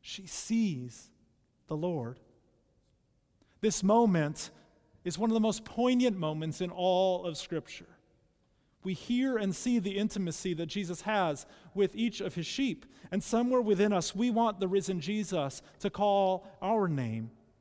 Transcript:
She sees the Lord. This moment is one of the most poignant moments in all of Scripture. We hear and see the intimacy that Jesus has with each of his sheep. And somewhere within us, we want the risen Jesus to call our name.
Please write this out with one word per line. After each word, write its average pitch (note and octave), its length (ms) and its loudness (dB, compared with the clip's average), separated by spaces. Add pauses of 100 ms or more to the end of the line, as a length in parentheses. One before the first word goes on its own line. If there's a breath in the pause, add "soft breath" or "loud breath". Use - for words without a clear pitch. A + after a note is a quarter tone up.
She - 240 -14
sees E3 840 -2 (560)
the D#3 100 -6
Lord. D3+ 440 -4 (1400 soft breath)
This G#3+ 200 0
moment F#3+ 680 4 (540 soft breath)
is F3+ 140 -4
one A3+ 120 0
of A3 40 2
the A3+ 60 2
most A3 240 0
poignant B3 540 2
moments D#3 420 -4
in F3+ 100 -4
all F#3 540 2
of E3 140 -6
Scripture. - 500 -8 (920)
We F#3+ 100 -2
hear B3 460 0
and G3 180 0
see A#3+ 220 2
the G3 180 0
intimacy F#3+ 560 -2
that E3 140 -4
Jesus F3 360 -6
has F#3 440 0 (260 loud breath)
with G3 240 0
each A3+ 240 -2
of F#3+ 140 -4
his E3 120 -4
sheep. C4 380 -2 (260 loud breath)
And G3 140 -2
somewhere B3 380 2
within G#3 320 4
us, E3+ 200 0
we A#3+ 160 2
want A3 300 2
the F#3+ 80 0
risen F#3+ 320 0
Jesus E3+ 640 -2 (160 loud breath)
to G3+ 100 -4
call G3 580 2 (140 loud breath)
our G3+ 260 0
name. A#2+ 440 -2 (300)